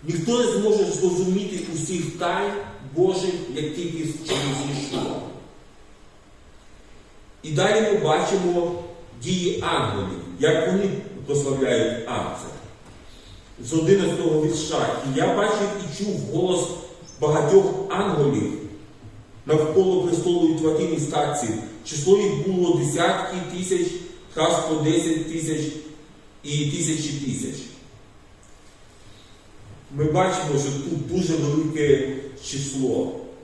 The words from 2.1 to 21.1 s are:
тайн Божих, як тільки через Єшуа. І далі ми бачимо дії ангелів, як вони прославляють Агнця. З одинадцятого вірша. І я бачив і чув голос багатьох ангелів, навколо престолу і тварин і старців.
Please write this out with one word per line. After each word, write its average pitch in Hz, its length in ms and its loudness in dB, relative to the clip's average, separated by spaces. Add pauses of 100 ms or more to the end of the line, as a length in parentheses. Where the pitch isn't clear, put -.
тайн 196 320 -2 (440)
Божих, 180 380 2 (220)
як 151 200 -4
тільки 165 220 -6
через 139 580 -2 (200)
Єшуа. - 440 -4 (2250)
І 156 80 -8
далі 208 420 4
ми 175 60 4
бачимо 175 840 2 (400)
дії 175 440 0
ангелів, 104 520 -2 (200)
як 160 280 4
вони 190 220 2 (360)
прославляють 135 840 0
Агнця. - 360 -6 (1160)
З 131 100 -6
одинадцятого 165 720 4
вірша. - 600 -2
І - 120 -2
я 175 180 2
бачив 208 340 2 (100)
і - 180 -8
чув 196 220 -2 (140)
голос 180 340 0 (540)
багатьох 151 440 6 (240)
ангелів, 147 640 0 (920)
навколо 156 640 4
престолу 170 420 2
і - 80 2
тварин 160 400 2
і - 20 -2
старців. 143 500 -2 (360)